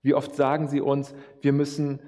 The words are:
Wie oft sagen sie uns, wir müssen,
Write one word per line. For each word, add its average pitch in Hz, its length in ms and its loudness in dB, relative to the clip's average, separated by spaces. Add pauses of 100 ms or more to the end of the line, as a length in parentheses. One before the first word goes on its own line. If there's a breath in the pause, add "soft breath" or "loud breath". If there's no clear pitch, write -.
Wie 139 120 4
oft 135 200 -2
sagen 143 320 2
sie 143 140 -2
uns, 139 340 -2 (280 loud breath)
wir 143 100 4
müssen, 143 560 0